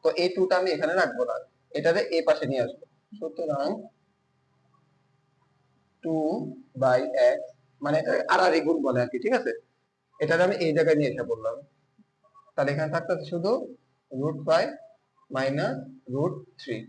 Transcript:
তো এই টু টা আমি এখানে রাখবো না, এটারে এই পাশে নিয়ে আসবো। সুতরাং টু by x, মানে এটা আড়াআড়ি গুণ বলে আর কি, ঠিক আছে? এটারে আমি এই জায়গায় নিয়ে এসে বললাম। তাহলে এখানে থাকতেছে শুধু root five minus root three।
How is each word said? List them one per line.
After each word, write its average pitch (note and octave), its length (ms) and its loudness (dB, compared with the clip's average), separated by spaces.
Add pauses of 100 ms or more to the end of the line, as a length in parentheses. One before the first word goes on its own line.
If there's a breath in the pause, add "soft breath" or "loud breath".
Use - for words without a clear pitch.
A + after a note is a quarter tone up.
তো - 60 2 (140)
এই F3+ 120 2
টু F#3+ 160 0
টা F#3+ 100 4
আমি F#3 160 0
এখানে D#3 240 0
রাখবো B2 300 0
না, A2 60 -4 (420)
এটারে E3 220 2 (160)
এই D#3+ 120 2
পাশে D3+ 220 2
নিয়ে B2+ 160 0
আসবো। - 180 -12 (340)
সুতরাং D#3 480 -4 (2250)
টু D#3+ 140 -2 (680)
by B2+ 180 4 (340)
x, - 40 -4 (460)
মানে D3 160 2
এটা - 120 -2 (200)
আড়াআড়ি F3+ 340 4
গুণ D#3+ 100 4 (100)
বলে B2 180 2
আর B2 80 -4
কি, B2+ 120 -4
ঠিক A#3+ 140 2
আছে? A#2 140 -2 (720)
এটারে E3 240 2
আমি G3 180 0
এই D#3+ 120 2
জায়গায় D#3+ 220 4
নিয়ে C#3 140 2
এসে B2 200 -6
বললাম। A2+ 240 -4 (1000)
তাহলে C#3+ 180 0
এখানে D3+ 220 -2
থাকতেছে E3 380 -2
শুধু F3 200 0 (680)
root D3 180 -2 (100)
five E3+ 220 4 (680)
minus C#3+ 380 0 (400)
root C#3+ 200 0 (260)
three। A2 280 -8